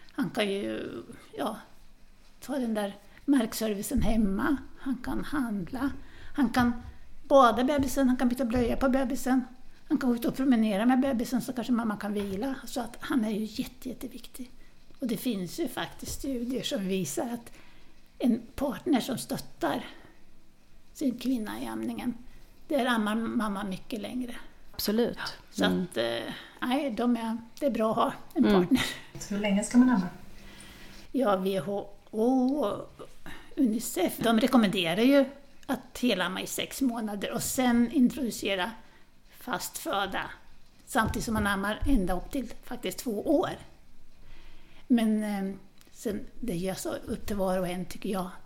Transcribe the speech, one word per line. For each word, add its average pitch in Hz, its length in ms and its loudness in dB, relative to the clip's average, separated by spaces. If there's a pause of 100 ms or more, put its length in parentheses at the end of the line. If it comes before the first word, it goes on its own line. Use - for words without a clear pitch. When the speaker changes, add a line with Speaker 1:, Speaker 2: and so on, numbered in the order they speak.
(120)
Speaker 1:
Han 208 180 -4
kan 214 180 -2
ju, 214 440 -4 (460)
ja, 220 200 -4 (840)
ta 269 160 -6
den 233 160 -2
där 202 220 -2 (300)
markservicen 220 760 2
hemma. 226 560 4 (220)
Han 262 240 -2
kan 220 200 -2
handla. 240 680 -2 (460)
Han 277 140 4
kan 240 240 2 (540)
bada 247 360 8
bebisen, 269 440 2
han 247 100 4
kan 254 120 4
byta 247 160 0
blöja 240 320 2
på 277 120 4
bebisen. 262 560 2 (420)
Han 311 100 2
kan 262 120 2
gå 240 60 4
ut 233 100 -2
och - 100 0
promenera 226 500 4
med 254 140 6
bebisen 254 420 2
så 254 120 -4
kanske 247 200 -2
mamma 226 240 0
kan 208 160 -4
vila. 202 420 -2 (100)
Så - 160 -6
att - 180 -8
han 262 260 0
är 220 40 0
ju 214 160 -2
jätte-, - 440 -8
jätteviktig. - 600 -12 (480)
Och 262 80 -4
det 208 100 -2
finns 190 420 -2
ju 320 80 -2
faktiskt - 440 -8
studier 247 520 -4
som 196 240 -2
visar 190 460 -2
att - 180 -10 (640)
en 233 240 4 (140)
partner 277 440 0
som 254 180 -2
stöttar - 680 -4 (1080)
sin 262 240 -2
kvinna 226 440 -2
i 277 40 -6
amningen, 226 480 -4 (540)
där 269 180 2
ammar 220 300 2
mamma 220 480 -2
mycket 202 380 -6
längre. 233 340 -6 (380)
Speaker 2:
Absolut. 214 440 0 (340)
Speaker 1:
Så 190 140 0
Speaker 2:
Mm. 185 180 2
Speaker 1:
att, - 140 -8
eh, 117 360 -2 (280)
nej, 269 300 0
de 240 260 2
är, 226 200 -2 (220)
det 302 60 0
är 262 60 2
bra 220 200 2
att 214 60 0
ha 262 160 2 (200)
en 269 120 6
Speaker 2:
Mm. 202 160 8
Speaker 1:
partner. 214 240 4 (440)
Speaker 3:
Hur 202 100 -2
länge 208 240 2
ska 240 140 4
man 254 120 10
amma? 185 180 4 (1040)
Speaker 1:
Ja, 240 260 4
V 190 220 0
H 202 300 -4 (220)
O 254 460 4
och - 420 -2 (580)
Unicef, 254 600 2
de 226 220 4
rekommenderar 202 640 4
ju 269 240 8 (400)
att - 360 -6
helamma 190 400 0
i 190 60 -6
sex - 340 -6
månader 220 500 -2
och 226 120 -4
sen 240 480 4
introducera 226 800 2 (680)
fast - 380 -6
föda, 196 440 -2 (640)
samtidigt 220 400 0
som 220 80 -2
man 214 140 2
ammar 202 400 0
ända 190 300 6
upp - 140 -8
till 254 220 -4 (100)
faktiskt - 340 -6
två 262 420 2
år. - 100 2 (1400)
Men, 220 360 4
eh, 196 320 -4 (360)
sen, - 340 -6 (140)
det 165 160 -2
gör 185 180 -2
så - 160 -6
upp - 380 -6
till 214 80 -2
var 190 240 0
och 185 80 -2
en, 175 180 -4
tycker - 240 -6
jag. 185 200 -2 (160)